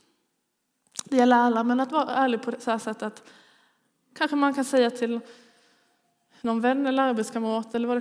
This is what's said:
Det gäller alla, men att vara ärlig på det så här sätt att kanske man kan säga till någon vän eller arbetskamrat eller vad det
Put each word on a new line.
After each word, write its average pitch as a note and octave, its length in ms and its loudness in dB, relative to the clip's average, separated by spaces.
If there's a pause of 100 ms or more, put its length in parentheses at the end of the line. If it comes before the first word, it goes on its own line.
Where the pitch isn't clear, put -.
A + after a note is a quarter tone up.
(1040)
Det C#4 120 -2
gäller B3 200 6
alla, A#3+ 280 2
men B3 160 0
att C4 120 -4
vara D4 180 -2
ärlig B3 320 0
på A#3 80 -8
det A#3 100 -8
så A#3+ 100 -6
här A3+ 80 0
sätt A3 240 -10
att - 280 -12 (840)
kanske D4 220 -2
man C#4+ 180 2
kan C#4 100 -2
säga B3 260 2
till A#3 300 -4 (1200)
någon A3+ 200 -2
vän C4 260 2
eller C4 160 2
arbetskamrat A3+ 720 -2
eller A#3 140 -2
vad A#3+ 80 0
det A#3+ 40 -2